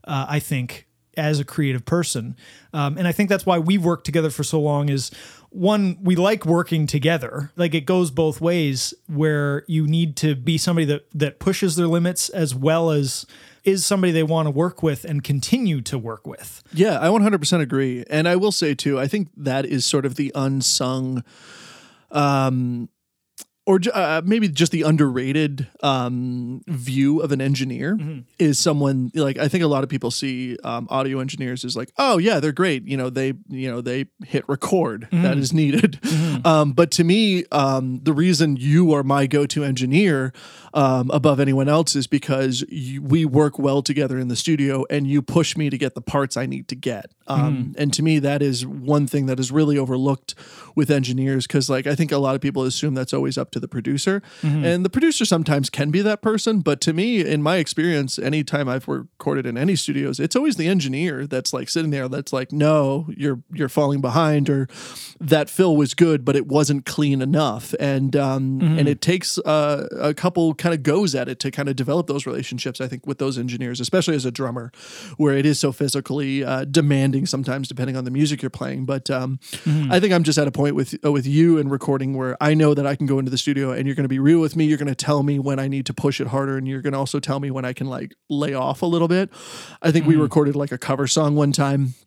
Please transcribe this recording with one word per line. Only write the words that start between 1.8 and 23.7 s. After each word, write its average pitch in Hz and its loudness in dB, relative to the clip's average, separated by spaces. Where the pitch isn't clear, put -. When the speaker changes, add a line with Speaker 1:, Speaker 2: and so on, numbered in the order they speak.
Speaker 1:
person. 147 -2
Um, 147 -2
and 180 0
I 175 0
think 202 0
that's 196 2
why 180 4
we've 175 2
worked 170 0
together 156 0
for 143 -6
so 160 0
long 147 0
is, 139 -2
one, 190 0
we 185 2
like 196 2
working 165 0
together. 147 -2
Like, 170 0
it 160 0
goes 180 2
both 151 0
ways, 160 0
where 147 0
you 156 0
need 160 0
to 151 0
be 143 -2
somebody 165 0
that, 147 -2
that 147 -4
pushes 185 0
their 175 2
limits 170 0
as 156 -2
well 160 2
as 143 0
is 190 0
somebody 185 2
they 160 2
wanna 156 0
work 165 -2
with 151 -2
and 147 -4
continue 156 0
to - -6
work 113 -10
with. - -16
Speaker 2:
Yeah, 175 2
I 160 4
one 214 4
hundred 202 4
percent 160 2
agree. 131 -2
And 156 2
I 175 4
will 196 2
say 156 0
too, 139 -2
I 131 0
think 190 -4
that 135 -2
is 127 -2
sort 139 0
of 131 -4
the 139 -4
unsung, 131 -2
um, 131 0
or 190 6